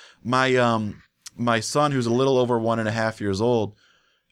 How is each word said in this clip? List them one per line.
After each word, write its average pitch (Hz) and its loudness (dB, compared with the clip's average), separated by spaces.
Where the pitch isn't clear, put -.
My, 131 2
um, 117 0
my 120 0
son, 143 -2
who's 127 -2
a 120 0
little 131 2
over 120 2
one 113 0
and 113 -2
a 104 0
half 113 -4
years 98 -2
old, 113 0